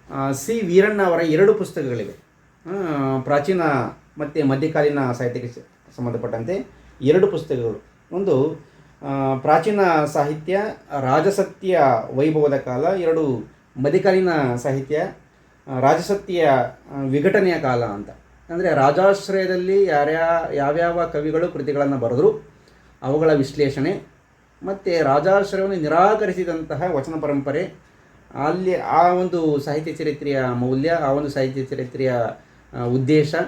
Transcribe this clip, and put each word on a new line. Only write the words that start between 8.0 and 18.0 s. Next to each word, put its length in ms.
ಒಂದು, 440
ಆ, 360
ಪ್ರಾಚೀನ 420
ಸಾಹಿತ್ಯ 560
ರಾಜಸತ್ಯ 800
ವೈಭವದ 460
ಕಾಲ, 260
ಎರಡು 680
ಮಧ್ಯಕಾಲೀನ 520
ಸಾಹಿತ್ಯ, 580
ಆ, 120
ರಾಜಸತ್ಯ, 720
ಆ, 100
ವಿಘಟನೆಯ 580
ಕಾಲ 240
ಅಂತ. 260